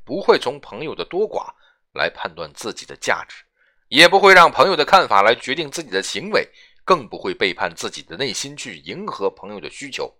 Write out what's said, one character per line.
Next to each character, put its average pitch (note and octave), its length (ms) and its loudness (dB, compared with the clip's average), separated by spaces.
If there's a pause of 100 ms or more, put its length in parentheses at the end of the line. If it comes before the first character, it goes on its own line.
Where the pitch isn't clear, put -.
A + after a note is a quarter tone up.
不 D3+ 160 -8
会 G3 180 2
从 C#3+ 200 -8
朋 A#2 240 -16
友 A#2+ 100 -12
的 - 120 -10
多 G3+ 240 -6
寡 - 260 -10 (380)
来 D2 180 -4
判 - 240 -12
断 D#2+ 180 -14
自 G#2 200 -12
己 - 120 -16
的 C#2+ 120 -18
价 F2 320 -4
值， - 160 -20 (440)
也 D#3+ 200 6
不 F#3 100 4
会 F#3+ 160 8
让 E3+ 160 8
朋 C3 160 4
友 F#3+ 80 0
的 D#3 100 0
看 F3 220 4
法 G#2 160 4
来 A2 140 4
决 B2 180 -8
定 D3+ 160 -8
自 - 140 -10
己 - 60 -20
的 F#2+ 120 -2
行 C#3 280 -10
为， E3 200 -2 (340)
更 D3 240 0
不 F#2 80 -14
会 F#2 160 -8
背 F2+ 220 -4
叛 F2+ 180 -6
自 G#2 160 -12
己 - 140 -16
的 A2 140 -18
内 C#3 160 -6
心 D3 240 -10
去 A#2+ 220 -14
迎 C#3 280 -14
合 G2 240 -6
朋 G2 220 -16
友 G2+ 80 -14
的 D2 100 -14
需 - 180 -16
求。 - 300 -10